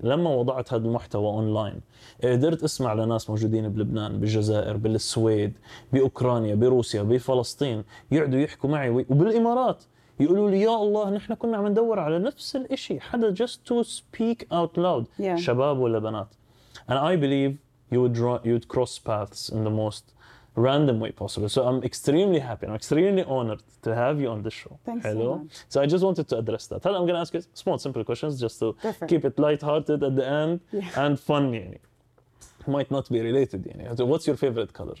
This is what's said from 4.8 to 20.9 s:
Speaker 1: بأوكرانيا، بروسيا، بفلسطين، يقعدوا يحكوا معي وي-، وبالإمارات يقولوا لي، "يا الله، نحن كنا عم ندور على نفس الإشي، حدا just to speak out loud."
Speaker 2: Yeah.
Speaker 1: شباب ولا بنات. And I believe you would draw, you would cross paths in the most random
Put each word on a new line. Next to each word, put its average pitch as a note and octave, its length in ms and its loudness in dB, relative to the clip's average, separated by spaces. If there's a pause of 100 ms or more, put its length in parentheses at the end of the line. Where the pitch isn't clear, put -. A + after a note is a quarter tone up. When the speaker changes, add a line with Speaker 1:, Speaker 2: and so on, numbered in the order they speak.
Speaker 1:
بأوكرانيا، B2 640 2
بروسيا، A2+ 480 2
بفلسطين، B2 800 0 (280)
يقعدوا C#3 280 2
يحكوا C#3+ 300 -2
معي C#3+ 200 0
وي-، B2+ 200 2
وبالإمارات A3+ 760 2 (360)
يقولوا F#3+ 320 4
لي، F#3+ 100 4
"يا A3+ 140 4
الله، G#3 340 0
نحن G#3 240 -4
كنا A3+ 240 -2
عم G#3 100 0
ندور A3 320 2
على D#3+ 200 0
نفس - 360 -4
الإشي، - 440 -6
حدا A3 360 0
just A#3+ 220 -2 (120)
to A#3+ 140 2
speak - 680 -4
out E3+ 260 0
loud." E3+ 280 2 (140)
Speaker 2:
Yeah. F#3+ 160 0
Speaker 1:
شباب C#3 440 2
ولا A#2 200 2
بنات. G#2+ 280 -4 (640)
And B2+ 80 2
I D#3+ 180 2
believe C#3 380 2 (400)
you B2 80 4
would A#2+ 120 2
draw, A#2+ 300 0
you A#2 140 2
would A#2 100 -6
cross - 320 -2
paths G#2 500 -6
in A2 140 -4
the G#2+ 60 0
most G#2+ 340 -2 (640)
random C#3 320 4